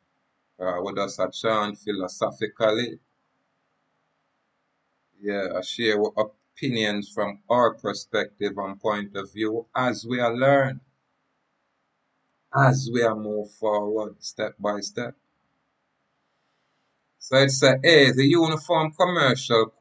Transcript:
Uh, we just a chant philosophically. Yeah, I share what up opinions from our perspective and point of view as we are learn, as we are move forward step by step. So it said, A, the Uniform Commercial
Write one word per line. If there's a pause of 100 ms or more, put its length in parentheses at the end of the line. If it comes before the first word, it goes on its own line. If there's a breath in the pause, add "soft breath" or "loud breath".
(600)
Uh,
we
just
a
chant
philosophically. (2250)
Yeah,
I
share
what
up (260)
opinions
from (100)
our
perspective
and
point
of
view (100)
as
we
are
learn, (1800)
as
we
are
move
forward
step
by
step. (2000)
So
it
said,
A,
the
Uniform
Commercial